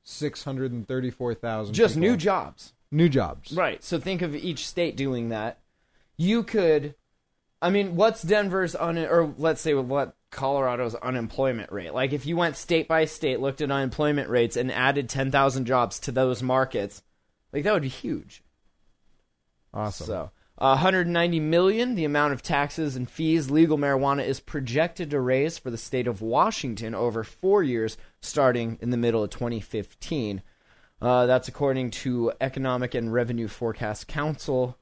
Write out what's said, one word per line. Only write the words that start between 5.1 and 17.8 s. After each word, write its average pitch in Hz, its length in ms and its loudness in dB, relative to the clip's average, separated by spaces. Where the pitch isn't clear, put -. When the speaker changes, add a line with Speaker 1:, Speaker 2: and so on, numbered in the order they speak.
Speaker 2:
that. 110 320 -6
You 208 260 2
could, 156 540 2
I 170 80 2
mean, 196 240 0
what's 214 280 2
Denver's 190 520 0
un-, 170 240 -2
or 165 400 2
let's 156 220 0
say 151 140 0
what 135 420 -2
Colorado's 127 640 0
unemployment 120 720 -2
rate? 85 240 -8
Like, 131 180 0
if 139 140 -4
you 165 100 -2
went 170 200 2
state 160 320 0
by 160 160 4
state, 147 340 -2
looked 135 220 -4
at 143 100 -2
unemployment 139 580 0
rates, 120 280 2
and 127 160 -2
added 131 360 0
ten 135 220 -2
thousand 135 360 2
jobs 120 340 2
to - 120 -6
those 127 300 2
markets, 127 580 0
like, 147 100 -4
that 202 100 2
would 185 100 2